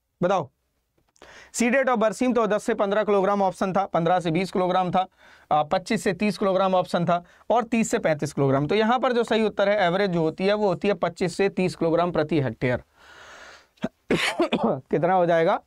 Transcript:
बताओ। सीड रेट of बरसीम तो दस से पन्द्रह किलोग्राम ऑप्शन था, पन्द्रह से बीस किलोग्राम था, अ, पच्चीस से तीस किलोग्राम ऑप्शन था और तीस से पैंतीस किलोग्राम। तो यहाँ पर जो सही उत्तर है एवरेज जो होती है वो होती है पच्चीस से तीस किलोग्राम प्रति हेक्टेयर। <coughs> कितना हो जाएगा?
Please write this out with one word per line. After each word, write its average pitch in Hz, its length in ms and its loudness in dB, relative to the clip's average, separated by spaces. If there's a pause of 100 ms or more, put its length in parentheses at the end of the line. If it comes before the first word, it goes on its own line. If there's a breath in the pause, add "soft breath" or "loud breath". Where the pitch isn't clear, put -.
(220)
बताओ। 180 280 -2 (1040 loud breath)
सीड - 220 2
रेट 269 120 2
of 247 100 2
बरसीम 220 360 0
तो 240 140 2
दस 202 160 -2
से 233 100 -2
पन्द्रह 214 300 0
किलोग्राम 202 380 2
ऑप्शन 190 320 -2
था, 190 120 0
पन्द्रह 175 340 0
से 170 120 -2
बीस 180 200 -2
किलोग्राम 185 400 0
था, 185 160 0 (440 loud breath)
अ, 151 120 2
पच्चीस 185 400 -2
से 202 100 0
तीस 202 240 -2
किलोग्राम 190 380 0
ऑप्शन 175 300 0
था 175 180 0 (260 loud breath)
और 226 140 2
तीस 226 280 0
से 233 80 0
पैंतीस 156 340 -2
किलोग्राम। 139 340 0
तो 196 80 0
यहाँ 220 240 2
पर 247 140 0
जो 240 100 0
सही 220 200 0
उत्तर 202 260 0
है 202 160 2
एवरेज 175 260 0
जो 170 100 0
होती 160 240 -2
है 202 80 4
वो 214 140 0
होती 175 200 -2
है 202 60 2
पच्चीस 175 440 -4
से 196 120 2
तीस - 260 -2
किलोग्राम 165 360 0
प्रति 156 300 0
हेक्टेयर। 123 420 -2 (1300 loud breath)
<coughs> - 680 -2 (100)
कितना 170 220 0
हो 180 120 4
जाएगा? 170 420 2